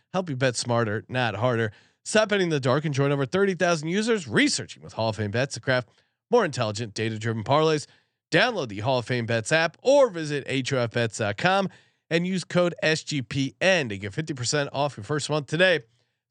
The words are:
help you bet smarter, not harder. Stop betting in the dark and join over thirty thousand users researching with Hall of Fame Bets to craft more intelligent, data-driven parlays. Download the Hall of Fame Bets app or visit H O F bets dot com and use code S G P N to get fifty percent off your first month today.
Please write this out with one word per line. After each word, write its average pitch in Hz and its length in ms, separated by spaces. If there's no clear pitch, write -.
help 180 180
you 135 60
bet 127 200
smarter, 117 520
not 123 280
harder. 113 360
Stop 214 260
betting 196 160
in 170 40
the 151 100
dark 131 240
and 156 100
join 139 180
over 139 160
thirty 196 260
thousand 170 360
users 208 380
researching 123 540
with 78 120
Hall 113 160
of 104 80
Fame 104 140
Bets 123 220
to 110 80
craft 127 280
more 233 120
intelligent, 113 500
data-driven 110 500
parlays. 151 420
Download 185 380
the 98 100
Hall 127 200
of 117 60
Fame 123 200
Bets 113 260
app 165 320
or 269 260
visit 151 380
H 127 240
O 135 80
F 117 120
bets 117 260
dot 104 200
com 190 300
and 170 160
use 185 200
code 175 360
S 156 220
G 147 180
P 135 400
N 165 280
to 101 80
get 95 160
fifty 160 200
percent 139 400
off 139 240
your 104 60
first 147 260
month 151 180
today. 170 340